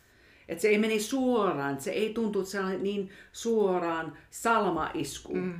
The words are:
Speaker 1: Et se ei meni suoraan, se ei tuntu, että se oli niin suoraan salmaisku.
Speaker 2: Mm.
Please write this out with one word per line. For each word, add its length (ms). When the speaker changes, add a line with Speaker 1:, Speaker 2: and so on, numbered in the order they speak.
Speaker 1:
Et 120
se 80
ei 100
meni 220
suoraan, 840
se 100
ei 220
tuntu, 260
että 120
se 80
oli 180
niin 320
suoraan 840
salmaisku. 1040
Speaker 2:
Mm. 260